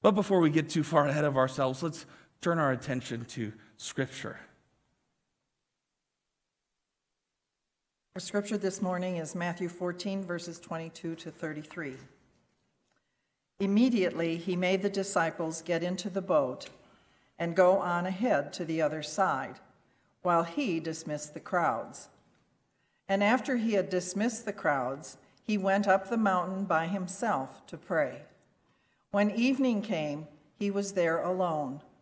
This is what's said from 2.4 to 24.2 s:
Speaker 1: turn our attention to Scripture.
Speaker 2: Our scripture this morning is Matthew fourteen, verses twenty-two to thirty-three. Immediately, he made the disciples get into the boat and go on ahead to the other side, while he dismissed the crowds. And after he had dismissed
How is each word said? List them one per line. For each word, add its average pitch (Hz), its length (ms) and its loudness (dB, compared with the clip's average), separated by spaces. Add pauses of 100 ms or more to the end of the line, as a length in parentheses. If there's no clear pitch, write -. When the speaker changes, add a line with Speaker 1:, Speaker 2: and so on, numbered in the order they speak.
Speaker 1:
turn 170 160 0
our 143 140 4
attention 123 520 -4
to 107 300 -8 (240)
Scripture. - 600 -6 (3750)
Speaker 2:
Our 185 60 -6
scripture 208 380 -2
this 190 240 -2
morning 180 340 -2
is 160 180 -6
Matthew 175 360 -4
fourteen, 180 520 -4
verses 170 380 -8
twenty-two 165 540 -8
to 160 160 -12
thirty-three. 151 640 -8 (1600)
Immediately, 196 800 2
he 175 180 -4
made 185 280 2
the 202 80 0
disciples 170 720 -2
get 165 200 0
into 185 280 -4
the 185 100 -2
boat 151 480 2 (720)
and 170 180 -2
go 185 220 8
on 175 260 0
ahead 185 480 0
to 175 140 -6
the 160 160 0
other 151 200 0
side, 135 580 -2 (600)
while 170 220 4
he 175 360 0
dismissed 156 540 -6
the - 80 -10
crowds. 147 680 -2 (1000)
And 196 160 2
after 247 320 2
he 226 160 0
had 185 160 2
dismissed 196 560 -2